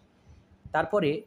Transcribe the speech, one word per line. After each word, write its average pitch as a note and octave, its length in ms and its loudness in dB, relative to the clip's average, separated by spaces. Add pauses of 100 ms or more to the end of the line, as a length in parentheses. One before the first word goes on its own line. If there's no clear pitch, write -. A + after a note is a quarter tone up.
(720)
তারপরে D#3+ 560 0